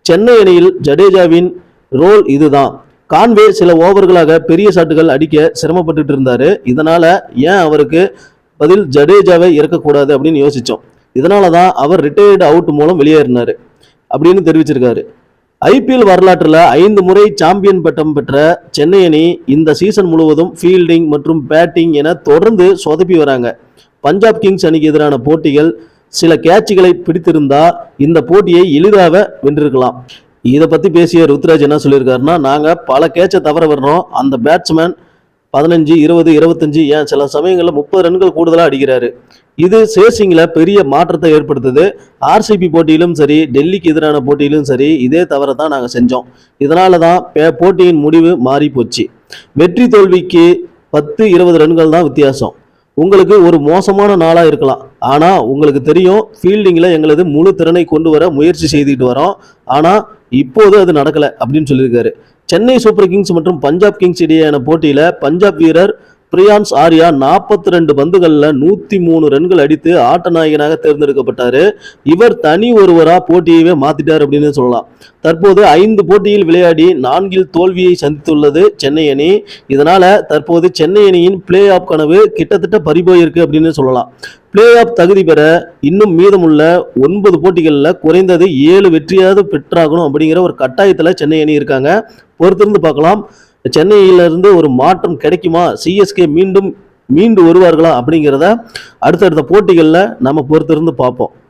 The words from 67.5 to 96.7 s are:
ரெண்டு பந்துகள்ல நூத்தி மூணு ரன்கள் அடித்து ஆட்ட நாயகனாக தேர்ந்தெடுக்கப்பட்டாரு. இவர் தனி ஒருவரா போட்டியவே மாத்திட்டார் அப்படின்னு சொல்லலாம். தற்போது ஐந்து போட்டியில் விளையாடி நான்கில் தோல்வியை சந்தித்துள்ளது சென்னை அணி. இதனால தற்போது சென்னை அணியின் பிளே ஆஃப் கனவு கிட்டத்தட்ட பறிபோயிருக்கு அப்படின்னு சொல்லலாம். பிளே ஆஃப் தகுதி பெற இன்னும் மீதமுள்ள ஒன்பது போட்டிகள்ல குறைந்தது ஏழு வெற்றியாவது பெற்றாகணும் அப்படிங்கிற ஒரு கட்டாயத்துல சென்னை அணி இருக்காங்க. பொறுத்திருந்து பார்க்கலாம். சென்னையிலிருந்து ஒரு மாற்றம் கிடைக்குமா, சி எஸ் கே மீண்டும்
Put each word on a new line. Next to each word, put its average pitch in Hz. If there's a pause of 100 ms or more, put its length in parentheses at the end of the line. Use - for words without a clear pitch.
ரெண்டு 165
பந்துகள்ல 156
நூத்தி 180
மூணு 165
ரன்கள் 170
அடித்து 151
ஆட்ட 170
நாயகனாக 156
தேர்ந்தெடுக்கப்பட்டாரு. 139 (320)
இவர் 190
தனி 190
ஒருவரா 175 (100)
போட்டியவே 165
மாத்திட்டார் 151
அப்படின்னு 147
சொல்லலாம். 123 (340)
தற்போது 180
ஐந்து 196
போட்டியில் 202
விளையாடி 170
நான்கில் 180
தோல்வியை 180
சந்தித்துள்ளது 151
சென்னை 151
அணி. 165 (260)
இதனால 180
தற்போது 170
சென்னை 196
அணியின் 185
பிளே 196
ஆஃப் 180
கனவு 170
கிட்டத்தட்ட 170
பறிபோயிருக்கு 170
அப்படின்னு 156
சொல்லலாம். 131 (400)
பிளே 233
ஆஃப் 233
தகுதி 190
பெற 160
இன்னும் 190
மீதமுள்ள 170 (140)
ஒன்பது 180
போட்டிகள்ல 160
குறைந்தது 175
ஏழு 185
வெற்றியாவது 185 (120)
பெற்றாகணும் 160
அப்படிங்கிற 156
ஒரு 175
கட்டாயத்துல 165
சென்னை 160
அணி 151
இருக்காங்க. 147 (260)
பொறுத்திருந்து 202
பார்க்கலாம். 160 (400)
சென்னையிலிருந்து 185
ஒரு 156
மாற்றம் 160
கிடைக்குமா, 165
சி 165
எஸ் 196
கே 175
மீண்டும் 185 (300)